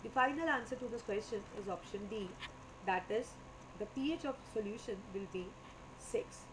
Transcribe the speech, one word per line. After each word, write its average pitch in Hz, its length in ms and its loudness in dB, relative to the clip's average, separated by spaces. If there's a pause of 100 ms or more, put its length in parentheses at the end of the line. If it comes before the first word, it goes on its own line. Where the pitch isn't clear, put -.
the 220 120 -4
final 285 380 6
answer 247 300 2
to 233 100 -2
this 233 160 -4
question 208 340 0 (180)
is 190 140 -4
option 202 380 -6
D, 214 80 0 (680)
that 185 300 6
is - 160 2 (480)
the 208 160 -2
P 277 160 4
H 339 180 0
of - 80 -2 (140)
solution 208 500 0 (100)
will 196 200 0
be 180 120 0 (640)
six। - 340 0 (120)